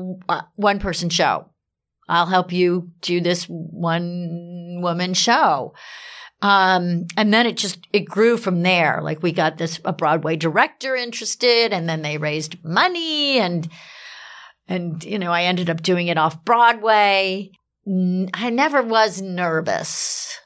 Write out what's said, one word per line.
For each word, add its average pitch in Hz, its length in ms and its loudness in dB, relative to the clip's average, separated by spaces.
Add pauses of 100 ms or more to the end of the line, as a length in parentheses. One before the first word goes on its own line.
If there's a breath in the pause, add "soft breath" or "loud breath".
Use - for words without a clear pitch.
(280)
a 156 160 -2 (120)
one-person 202 540 0
show. 131 360 0 (600)
I'll 170 180 2
help 180 260 2
you 180 380 0 (120)
do 175 180 0
this 175 280 0
one-woman 175 1700 -4
show." 190 600 2 (680 loud breath)
Um, 185 640 4 (120)
and 208 160 4
then 240 120 4
it 233 120 -4
just, - 340 -6
it 190 140 0
grew 226 320 4
from 185 240 0
there. 175 400 2
Like, 151 200 -4
we 175 80 0
got 160 280 0
this, 165 260 -6
a - 80 -2
Broadway 156 440 0
director 233 600 0
interested, 233 800 0
and 165 120 -2
then 160 140 -2
they 151 160 -6
raised 156 480 -4
money, 294 760 0
and, 175 300 -2 (1000 loud breath)
and, 175 380 -6
you 208 140 -6
know, 175 140 -2
I 170 100 2
ended 180 260 0
up 165 140 -2
doing 175 260 2
it 170 80 0
off 160 300 0
Broadway. 208 1040 4 (360)
N-, 185 460 0
I 214 160 -4
never 277 340 2
was 220 380 2
nervous. 170 1120 -4 (120)